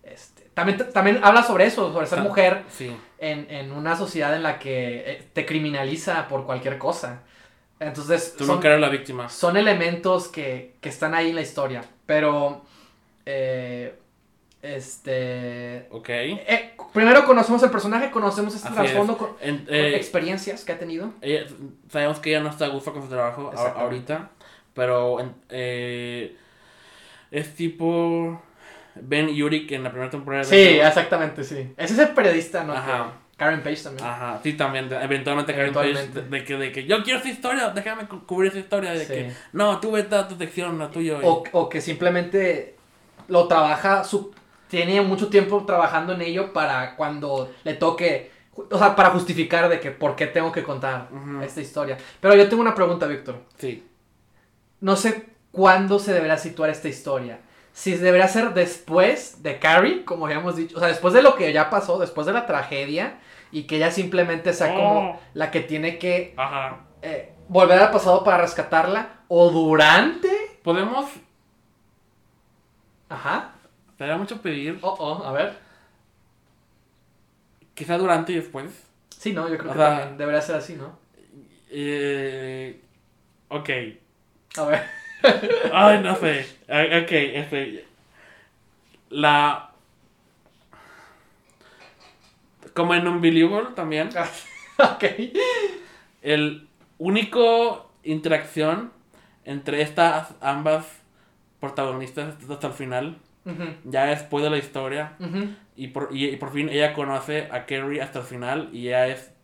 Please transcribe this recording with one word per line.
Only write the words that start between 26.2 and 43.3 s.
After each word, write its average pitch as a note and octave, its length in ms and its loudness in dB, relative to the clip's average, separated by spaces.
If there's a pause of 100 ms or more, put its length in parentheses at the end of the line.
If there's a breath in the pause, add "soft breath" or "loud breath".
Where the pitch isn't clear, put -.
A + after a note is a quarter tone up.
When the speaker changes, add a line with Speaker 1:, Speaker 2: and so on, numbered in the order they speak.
Speaker 2:
es D3+ 240 -8
tipo E3+ 840 -2 (540 loud breath)
Ben C#3+ 320 -2 (160)
Urich D3+ 300 -2
en C3 100 -6
la B2+ 80 -6
primera B2+ 200 -8
temporada C#3 340 -4
de C3 60 -6
Speaker 1:
Sí, F#3 280 10
Speaker 2:
Arrow. D3+ 100 8
Speaker 1:
exactamente, D#3+ 540 0
sí. C3+ 340 -10
Es E3+ 140 -4
ese B3+ 180 6
periodista, F3 540 0
¿no? D3+ 120 -6
Speaker 2:
Ajá. B2+ 320 -4 (260)
Speaker 1:
Que - 60 -20
Karen D3+ 240 0
Page D3+ 200 -6
también. C3 240 -12
Speaker 2:
Ajá, A#2+ 380 -8
sí, D3+ 80 -2
también, C3+ 360 -4
de, B2+ 140 -6
eventualmente C#3 500 -2
Karen C#3 220 -2
Speaker 1:
Eventualmente. C#3 460 -2
Speaker 2:
Page, B2 100 -14
de, C#3 80 -6
de C3 60 -8
que, C#3 120 -8
de C3+ 160 -6
que C3+ 120 -8
yo G#3 180 0
quiero B3+ 160 -2
esa C4 120 -6
historia, B3 400 -4
déjame G#3+ 360 -8
cu-, G3 180 -16
cubrir F#3+ 260 0
esa G3 100 -8
historia, F#3+ 320 -4
de E3 140 -4
Speaker 1:
Sí. C#3+ 60 -8
Speaker 2:
que, B2 200 -6 (220 loud breath)
no, G#3 260 2
tú A3 100 -4
vete G#3 240 0
a G3 140 2
tu F#3 80 -14
sección, E3+ 420 -6
la D3+ 140 -6
tuya, E3 280 -2
y C#3 40 -2
Speaker 1:
O, E3 260 4
o E3+ 180 2
que D#3+ 120 -4
simplemente F3 960 0 (500)
lo F3 220 4